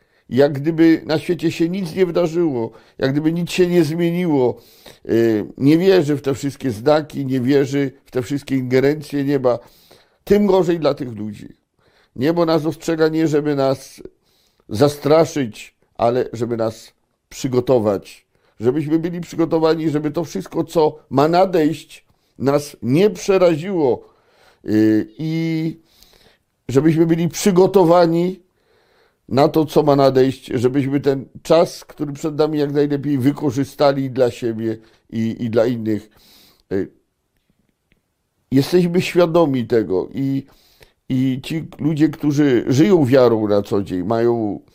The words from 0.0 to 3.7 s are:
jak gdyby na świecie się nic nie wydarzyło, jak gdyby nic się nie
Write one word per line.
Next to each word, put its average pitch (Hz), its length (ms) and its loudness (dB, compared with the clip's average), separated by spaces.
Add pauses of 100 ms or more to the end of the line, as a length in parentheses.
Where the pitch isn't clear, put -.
jak 143 240 2
gdyby 160 540 2
na 151 120 0
świecie 165 340 -4
się 165 160 -2
nic 180 260 -8
nie 185 120 0
wydarzyło, 165 640 -2 (280)
jak 135 140 -2
gdyby 156 200 0
nic 170 180 -6
się 180 160 0
nie 175 180 2